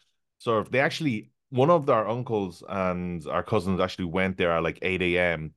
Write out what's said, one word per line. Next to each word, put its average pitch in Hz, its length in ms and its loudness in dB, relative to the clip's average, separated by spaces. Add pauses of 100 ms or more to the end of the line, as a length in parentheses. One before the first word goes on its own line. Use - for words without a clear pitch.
(400)
sort 113 260 0
of - 60 -16
they 127 80 2
actually, 135 520 -2 (180)
one 135 200 4
of 170 200 4
our 110 180 4
uncles 107 600 -4
and 90 600 -4
our 78 160 0
cousins 95 360 0
actually 92 260 -2
went 92 320 0
there 87 140 2
at, 82 120 2
like, 82 180 -4
eight 92 200 -2
A 87 160 2
M 82 400 0